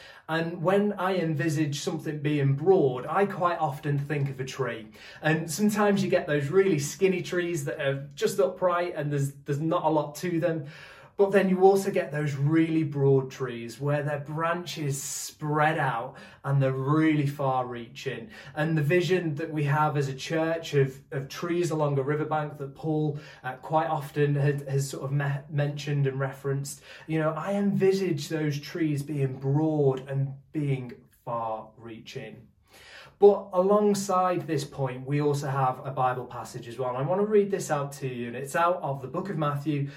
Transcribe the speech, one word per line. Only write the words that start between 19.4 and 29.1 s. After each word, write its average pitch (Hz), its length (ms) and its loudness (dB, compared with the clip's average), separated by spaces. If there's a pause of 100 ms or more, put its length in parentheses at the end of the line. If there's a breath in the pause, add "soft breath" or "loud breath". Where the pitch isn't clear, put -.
we 151 120 0
have 147 340 2
as 131 120 0
a - 40 -6
church 160 600 -2
of, 135 200 2 (160)
of 139 160 -6
trees 170 440 -2
along 147 260 0
a 131 60 0
riverbank 151 560 -2
that 139 160 -10
Paul, 151 420 -2 (260 loud breath)
uh, 131 100 -6
quite 160 340 0
often 143 480 0
had, 143 340 0
has 139 180 0
sort - 180 -8
of 135 60 -6
me-, 143 380 -2
mentioned 143 560 -2
and 131 140 -2
referenced, 139 640 -4 (240 loud breath)
you 160 120 0
know, 156 120 2
I 170 220 -4
envisage 190 760 2
those 151 300 -2
trees 156 420 -2
being 135 380 -4